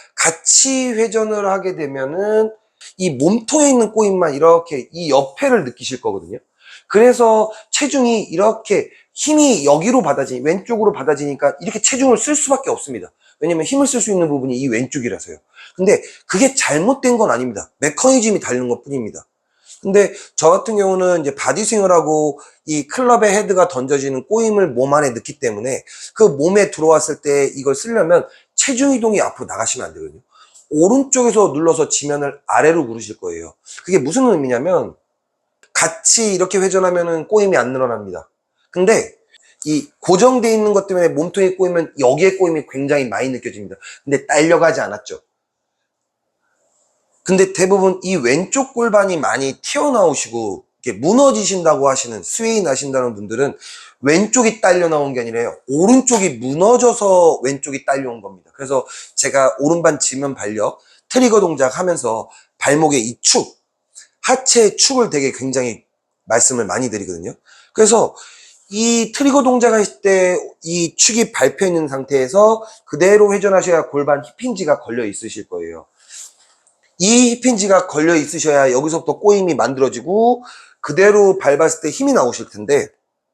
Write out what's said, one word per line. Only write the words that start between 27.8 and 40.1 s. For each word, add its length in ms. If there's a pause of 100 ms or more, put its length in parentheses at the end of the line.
체중 380
이동이 280
앞으로 240
나가시면 420
안 60
되거든요. 260 (500)
오른쪽에서 800
눌러서 400
지면을 560
아래로 420
구르실 300
거예요. 360 (320)
그게 140
무슨 300
의미냐면 680 (760)
같이 640
이렇게 240
회전하면은 720
꼬임이 280
안 160
늘어납니다. 580 (420)
근데 440 (480)
이 260 (100)
고정돼 520